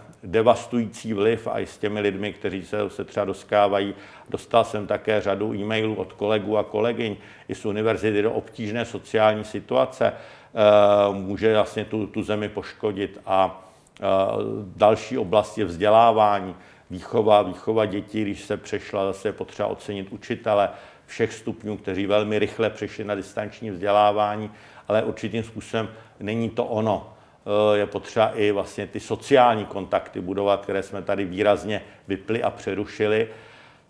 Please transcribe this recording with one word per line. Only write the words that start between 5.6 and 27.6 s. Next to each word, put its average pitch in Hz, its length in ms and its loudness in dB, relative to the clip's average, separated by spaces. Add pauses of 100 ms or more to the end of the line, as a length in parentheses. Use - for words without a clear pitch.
od 98 180 -8
kolegů 104 440 0
a 104 60 2
kolegyň 110 520 -2 (340)
i 98 60 -6
z - 100 -10
univerzity 107 560 0
do 107 100 0
obtížné 110 540 -6
sociální 107 580 2
situace, 113 720 0
eh, 104 1000 4
může 98 400 0
vlastně 104 320 0
tu, 107 220 -4
tu 107 160 -4
zemi 104 260 -4
poškodit 101 760 -6
a, 98 380 0 (360)
eh, - 40 -18 (720)
další 107 420 4
oblast 104 400 0
je 107 80 -2
vzdělávání, 104 920 4 (340)
výchova, 104 520 2
výchova 107 440 -2
dětí, 101 360 -6
když 101 220 -6
se 104 140 -4
přešla, 98 480 -6
zase 95 220 -4
je 101 60 -4
potřeba 104 340 -6
ocenit 101 440 -8
učitele 104 580 0 (360)
všech - 280 -4
stupňů, 104 440 -8
kteří 95 280 -6
velmi 104 340 2
rychle 104 300 0
přešli 104 340 -10
na 104 120 -4
distanční 104 560 -8
vzdělávání, 104 800 2 (360)
ale 107 160 2
určitým 113 400 -6
způsobem 110 460 -8 (300)
není 113 300 -4
to 113 160 -4
ono. 107 440 -2 (360)
Eh, 104 320 4